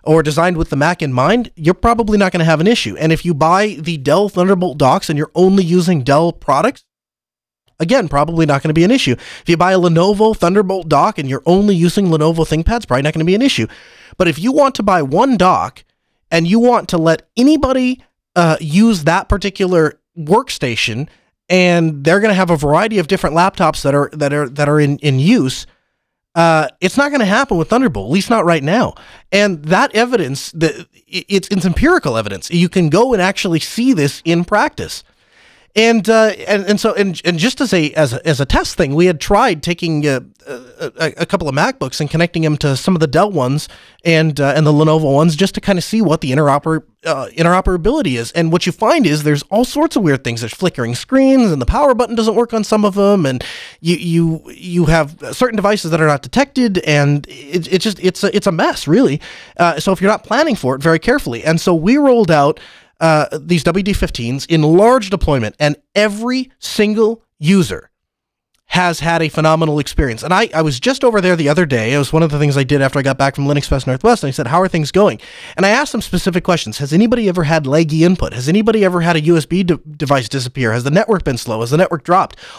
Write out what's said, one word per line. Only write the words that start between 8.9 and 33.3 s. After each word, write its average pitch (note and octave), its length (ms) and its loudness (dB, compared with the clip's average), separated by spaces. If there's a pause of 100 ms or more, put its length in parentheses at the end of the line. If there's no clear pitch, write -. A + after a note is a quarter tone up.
issue. B3 220 2
If - 340 -10
you E3+ 80 2
buy F3+ 180 2
a F#3+ 60 2
Lenovo G3 560 2
Thunderbolt F#3+ 540 0
dock D#3 300 2
and C#3 100 -6
you're C3 160 -6
only G3 300 4
using F3 320 2
Lenovo D#3+ 320 2
ThinkPads, E3 480 -2
probably C3+ 160 0
not D3+ 100 -2
gonna D#3+ 100 -4
be F3+ 120 2
an G#3+ 60 0
issue. B3 260 0 (500)
But F#3 100 0
if D3+ 120 -2
you G#3+ 120 -2
want C#4 240 2
to A3 80 -4
buy F#3+ 200 2
one G3+ 340 0
dock D3+ 460 0 (480)
and E3 160 0
you G3+ 120 2
want A#3 300 2
to F3+ 80 -2
let D#3+ 400 0
anybody, C4 680 0 (320)
uh, E3 240 2
use F3 440 2
that E3+ 260 0
particular F#3 720 0 (180)
workstation, D3 880 -2 (420)
and E3+ 540 2
they're E3 160 2
gonna G#3+ 140 2
have F#3 160 0
a E3+ 80 2
variety E3+ 420 0
of D#3+ 80 -2
different F3 280 -2
laptops F3 480 0
that C#3 120 0
are, C#3+ 180 0
that D3 200 -2
are, D3 160 -4
that C#3+ 180 -4
are D3+ 120 2
in, C#3+ 200 0
in C3+ 200 0
use, D#3 460 0 (680)
uh, D#3+ 320 2 (140)
it's F#3 160 -2
not C#4+ 140 0
gonna C4+ 140 0
happen G#3+ 320 0
with D#3+ 120 -2
Thunderbolt, F3+ 380 0
at B2+ 60 -2
least F#3+ 180 -2
not A3 140 2
right E3 180 2
now. F#3+ 320 -2 (360)
And G3 340 0
that G3 280 0
evidence, G#3+ 580 -2
the, - 440 -4
i-, - 320 -12
it's, G3 220 -2
it's F#3 160 -2
empirical F#3 520 0
evidence. G#2 320 -6
You E3+ 200 0
can E3+ 200 0
go A#3 240 2
and G3 80 0
actually F3+ 380 -2